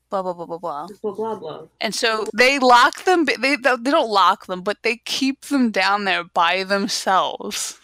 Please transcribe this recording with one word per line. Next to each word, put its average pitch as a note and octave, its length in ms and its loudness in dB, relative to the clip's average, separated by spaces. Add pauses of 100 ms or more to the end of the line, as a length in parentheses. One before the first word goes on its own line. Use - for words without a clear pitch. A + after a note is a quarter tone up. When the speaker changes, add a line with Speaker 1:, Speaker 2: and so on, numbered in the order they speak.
Speaker 1:
blah, G3 140 -4
blah, F#3 100 -4
blah, E3+ 120 -12
blah, E3 120 -10
blah. E3 300 -10 (140)
Speaker 2:
Blah, G#3+ 100 -6
blah, G#3+ 240 -6
blah. D#3 280 -14 (180)
Speaker 1:
And A3 120 -4
so A3 400 -2
they B3+ 240 4
lock B3+ 460 4
them, F4 220 4
they, B3 100 -2
they C4 220 0 (340)
don't D4 180 2
lock G3 380 4
them, F#3 140 -8
but G3 200 -4
they A3+ 160 -2
keep - 480 -4
them B3+ 260 2
down G3 340 0
there F3 180 0
by F3 400 0
themselves. G3 1200 -2